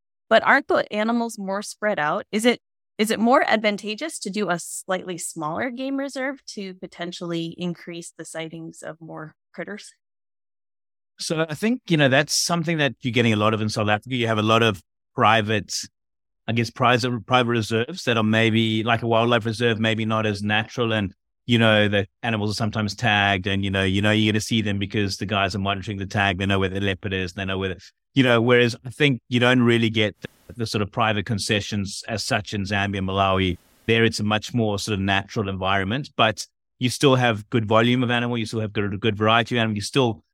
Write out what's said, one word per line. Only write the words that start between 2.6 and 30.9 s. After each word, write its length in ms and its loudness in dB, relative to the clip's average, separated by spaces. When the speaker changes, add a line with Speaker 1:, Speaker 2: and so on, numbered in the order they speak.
Speaker 1:
is 140 2
it 80 -2
more 240 4
advantageous 760 -2
to 120 -8
do 180 -2
a 80 0
slightly 600 -8
smaller 500 -6
game 280 -6
reserve 500 -8
to 260 -12
potentially 840 -10
increase 600 -10
the 80 -14
sightings 560 -14
of 180 -14
more 360 -16
critters?" 400 -14
Speaker 2:
So 280 -4
I 60 -10
think, 340 -2
you 100 2
know, 120 6
that's 240 2
something 440 -2
that 240 0
you're 100 -4
getting 220 4
a 40 2
lot 160 4
of 80 -2
in 80 -2
South 200 -2
Africa. 260 -2
You 120 0
have 100 0
a 60 2
lot 200 4
of 180 2
private, 640 2
I 60 -2
guess, 160 0
private, 560 0
private 240 2
reserves 560 -2
that 120 0
are 60 2
maybe, 600 2
like 200 0
a 40 -4
wildlife 380 2
reserve, 340 0
maybe 260 0
not 200 0
as 160 -2
natural. 520 -2
And, 200 -2
you 100 4
know, 300 6
the 200 0
animals 280 -2
are 20 -4
sometimes 400 -4
tagged 540 0
and, 160 0
you 80 -2
know, 120 2
you 180 2
know, 100 4
you're 200 4
gonna 100 0
see 200 -2
them 180 -2
because 380 -4
the 80 -8
guys 300 -2
are 40 -4
monitoring 380 -4
the 80 -8
tag. 320 0
They 80 -2
know 140 2
where 100 0
the 120 -4
leopard 320 -4
is. 200 -4
They 120 -8
know 120 -4
where 120 -4
the, 100 -10
you 100 6
know, 160 6
whereas 360 4
I 40 -12
think 380 2
you 120 0
don't 220 4
really 280 4
get 320 0
the, 340 -16
the 120 -8
sort 160 -2
of 80 -6